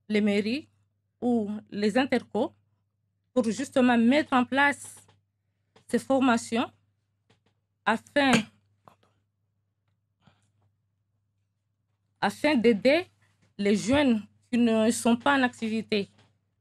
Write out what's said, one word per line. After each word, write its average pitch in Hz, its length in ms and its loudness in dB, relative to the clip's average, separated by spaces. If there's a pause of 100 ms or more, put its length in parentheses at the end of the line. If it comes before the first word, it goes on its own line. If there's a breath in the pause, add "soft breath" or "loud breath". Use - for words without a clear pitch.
les 214 140 0
mairies 214 460 -2 (520)
ou 226 300 -2 (200)
les 208 280 -2
intercos 254 540 -2 (800)
pour 247 180 0
justement 247 480 0
mettre 262 340 2
en 254 120 2
place 285 520 -2 (920)
ces 233 120 -2
formations 247 720 0 (1160)
afin, 254 480 0 (4000)
afin 294 360 0
d'aider 240 500 2 (520)
les 202 180 0
jeunes 226 460 0 (280)
qui 233 80 0
ne 220 320 2
sont 233 260 0
pas 277 220 0
en 262 40 0
activité 220 640 -4 (520)